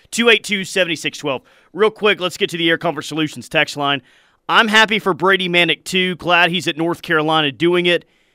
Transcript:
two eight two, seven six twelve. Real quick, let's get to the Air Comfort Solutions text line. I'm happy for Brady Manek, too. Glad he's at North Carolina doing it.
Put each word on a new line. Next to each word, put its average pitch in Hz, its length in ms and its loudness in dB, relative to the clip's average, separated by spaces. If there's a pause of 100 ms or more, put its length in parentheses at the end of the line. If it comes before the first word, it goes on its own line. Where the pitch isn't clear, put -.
(120)
two 233 160 0
eight 220 160 4
two, 196 220 -4
seven 170 320 -4
six - 200 -8
twelve. 139 260 -6 (280)
Real 208 200 0
quick, 208 280 0
let's 175 160 -6
get 196 140 -4
to 175 80 -8
the 165 120 0
Air 165 80 2
Comfort 151 260 -4
Solutions 151 440 -6
text 151 300 -2
line. 143 240 -2 (480)
I'm 208 180 4
happy 214 320 4
for 185 140 0
Brady 185 340 2
Manek, 175 380 2
too. 185 320 -2
Glad 170 340 2
he's 170 160 -4
at 160 80 -4
North 165 260 -4
Carolina 156 520 0
doing 175 320 0
it. 175 180 0 (320)